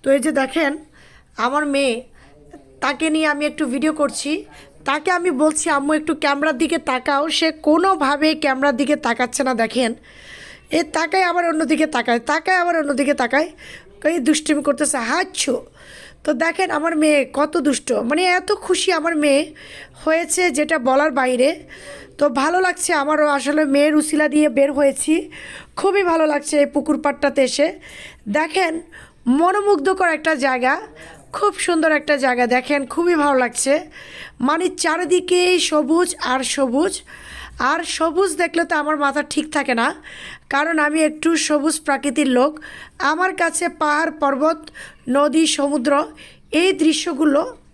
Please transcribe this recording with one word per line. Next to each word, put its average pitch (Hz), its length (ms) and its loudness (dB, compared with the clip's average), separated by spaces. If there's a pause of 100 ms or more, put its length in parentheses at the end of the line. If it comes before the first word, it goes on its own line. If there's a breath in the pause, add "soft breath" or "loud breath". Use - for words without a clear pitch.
তো 269 80 2
এই 277 80 4
যে 285 120 -2
দেখেন 277 460 -2 (600 soft breath)
আমার 277 280 0
মেয়ে, 277 380 0 (800 soft breath)
তাকে 285 280 -2
নিয়ে 311 180 0
আমি 294 180 -2
একটু 302 200 -2
ভিডিও 277 280 -2
করছি। 302 520 -2 (400 loud breath)
তাকে 294 260 -2
আমি 359 200 0
বলছি, 302 380 0
"আম্মু 285 240 0
একটু 311 220 -2
ক্যামেরার 285 420 0
দিকে 320 200 0
তাকাও," 285 520 -2
সে 320 220 0
কোনোভাবে 311 840 2
ক্যামেরার 277 420 0
দিকে 285 180 2
তাকাচ্ছে 247 480 -2
না। 262 100 0
দেখেন 233 400 0 (800 loud breath)
এ 311 120 2
তাকায় 330 400 0
আবার 349 260 0
অন্যদিকে 311 380 0
তাকায়, 240 320 0
তাকায় 320 380 0
আবার 349 220 0
অন্যদিকে 285 340 0
তাকায়, 277 360 0 (560 loud breath)
এই 330 140 2
দুষ্টুমি 294 440 0
করতেছে, 285 340 0
হাঁটছো। 294 680 -4 (580 loud breath)
তো 302 100 0
দেখেন 330 380 0
আমার 320 260 -2
মেয়ে 294 360 4
কত 294 240 0
দুষ্ট, 269 340 0
মানে 240 320 0
এত 370 280 0
খুশি 370 400 0
আমার 330 240 0
মেয়ে 294 380 2 (520 loud breath)
হয়েছে 339 460 0
যেটা 302 280 0
বলার 269 320 2
বাইরে। 254 520 0 (540 loud breath)
তো 294 120 2
ভালো 302 320 0
লাগছে 359 320 -2
আমারও 302 340 2
আসলে 285 380 0
মেয়ের 285 300 2
উসিলা 302 320 2
দিয়ে 302 220 4
বের 277 220 2
হয়েছি, 285 600 0 (440 loud breath)
খুবই 392 280 0
ভালো 330 240 2
লাগছে 294 320 0
এই 285 60 6
পুকুর 302 360 -2
পাড়টাতে 285 420 0
এসে। 294 360 0 (500 loud breath)
দেখেন 320 520 0 (460 loud breath)
মনোমুগ্ধকর 370 840 4
একটা 311 260 0
জায়গা, 262 460 0 (500 loud breath)
খুব 403 240 0
সুন্দর 320 360 2
একটা 302 260 0
জায়গা। 247 300 2
দেখেন 254 380 0
খুবই 339 300 0
ভালো 285 240 2
লাগছে, 254 400 0 (640 loud breath)
মানে 330 280 0
চারিদিকে 359 880 2
সবুজ 311 600 2
আর 262 240 -2
সবুজ। 269 580 -2 (580 loud breath)
আর 311 240 0
সবুজ 320 540 -2
দেখলে 339 260 0
তো 339 120 -2
আমার 302 220 -2
মাথা 285 260 0
ঠিক 302 300 -6
থাকে 269 220 0
না, 247 200 -2 (540 loud breath)
কারণ 311 300 0
আমি 302 220 0
একটু 311 360 0
সবুজ 302 440 0
প্রাকৃতির 277 460 0
লোক। 269 320 2 (400 loud breath)
আমার 359 360 0
কাছে 339 340 -2
পাহাড়, 320 500 0
পর্বত, 294 500 0 (400 loud breath)
নদী, 294 360 4
সমুদ্র, 285 600 0 (440 loud breath)
এই 349 220 2
দৃশ্যগুলো 320 840 0 (160)